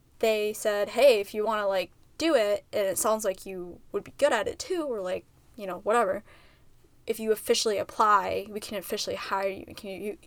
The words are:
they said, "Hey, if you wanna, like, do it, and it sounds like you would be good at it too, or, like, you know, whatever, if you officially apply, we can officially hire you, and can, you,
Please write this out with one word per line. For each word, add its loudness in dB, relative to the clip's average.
they 2
said, -2
"Hey, 6
if -8
you -2
wanna, 0
like, 0
do 4
it, 2
and 0
it -2
sounds 0
like -4
you -12
would -4
be -18
good 4
at 0
it -6
too, -4
or, -4
like, -6
you -10
know, -8
whatever, 2
if -2
you 0
officially 2
apply, 2
we -8
can -8
officially -4
hire -2
you, -6
and -18
can, -12
you, -8